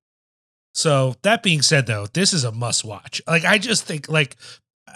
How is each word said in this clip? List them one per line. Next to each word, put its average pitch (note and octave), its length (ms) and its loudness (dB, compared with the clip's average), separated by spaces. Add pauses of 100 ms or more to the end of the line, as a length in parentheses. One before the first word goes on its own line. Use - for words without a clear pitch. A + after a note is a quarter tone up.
(760)
So C3+ 480 0
that A3+ 200 2
being D#3+ 200 2
said, C3+ 240 4
though, G#2+ 200 -4
this F#3+ 260 0
is D3+ 120 0
a A2+ 80 -4
must A2+ 320 -4
watch. G#2 420 -12
Like, E3 180 2
I G3 140 4
just G#3 260 -2
think, D#3 240 -8
like, D#3 280 0 (600)